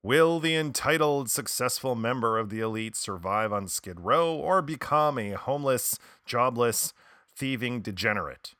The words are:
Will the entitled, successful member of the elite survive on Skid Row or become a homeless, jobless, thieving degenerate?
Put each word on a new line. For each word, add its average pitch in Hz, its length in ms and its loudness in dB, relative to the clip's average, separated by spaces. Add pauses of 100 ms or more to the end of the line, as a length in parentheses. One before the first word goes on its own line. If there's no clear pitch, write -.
Will 160 360 4
the 160 160 0
entitled, 147 760 2
successful 127 640 -2
member 113 420 0
of 110 140 -2
the 110 80 -6
elite 110 360 -4
survive 101 560 -2
on 101 160 -2
Skid 87 340 -8
Row 160 340 2
or 170 260 2
become 147 560 0
a 104 140 -4
homeless, 135 680 0 (300)
jobless, 120 680 2 (420)
thieving 123 460 -2
degenerate? 95 800 -4